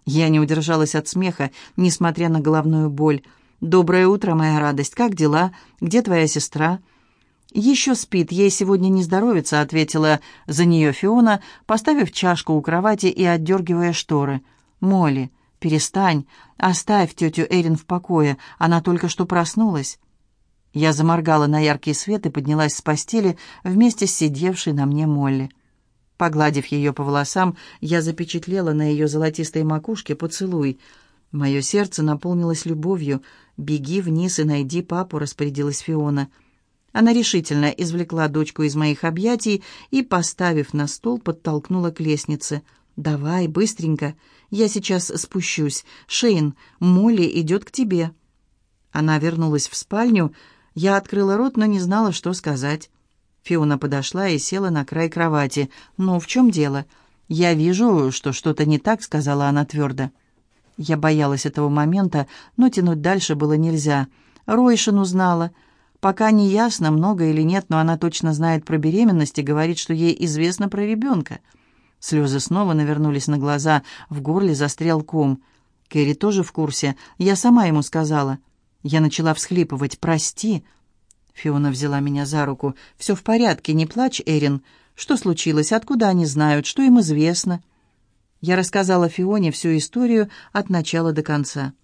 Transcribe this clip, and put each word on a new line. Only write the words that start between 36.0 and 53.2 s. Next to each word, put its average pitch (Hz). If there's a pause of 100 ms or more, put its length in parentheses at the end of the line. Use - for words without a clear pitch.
Она 226
решительно 156
извлекла 165
дочку 151
из 147
моих 151
объятий 202 (260)
и, 269
поставив 170
на 147
стол, 233
подтолкнула 170
к 165
лестнице. 151 (340)
«Давай, 156
быстренько, 156 (380)
я 214
сейчас 196
спущусь. - (200)
Шейн, 165 (260)
Молли 180
идёт 170
к -
тебе». 180 (800)
Она 156
вернулась 160
в -
спальню. 208 (400)
Я 196
открыла 196
рот, 247
но 214
не 202
знала, 196
что -
сказать. 147 (520)